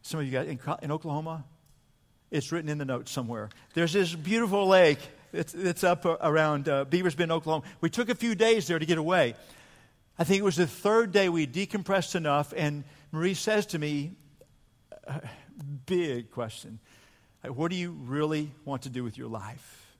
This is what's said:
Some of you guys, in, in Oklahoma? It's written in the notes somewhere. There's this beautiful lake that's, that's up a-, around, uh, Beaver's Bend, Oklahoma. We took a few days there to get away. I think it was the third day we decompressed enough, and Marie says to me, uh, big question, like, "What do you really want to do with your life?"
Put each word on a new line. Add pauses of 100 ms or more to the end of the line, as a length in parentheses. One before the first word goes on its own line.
Some
of
you
guys,
in, (220)
in
Oklahoma? (840)
It's
written
in
the
notes
somewhere. (260)
There's
this
beautiful
lake (320)
that's,
that's
up
a-,
around,
uh,
Beaver's
Bend,
Oklahoma. (160)
We
took
a
few
days
there
to
get
away. (840)
I
think
it
was
the
third
day
we
decompressed
enough,
and (280)
Marie
says
to
me, (960)
uh, (680)
big
question, (640)
like,
"What
do
you
really (140)
want
to
do
with
your
life?"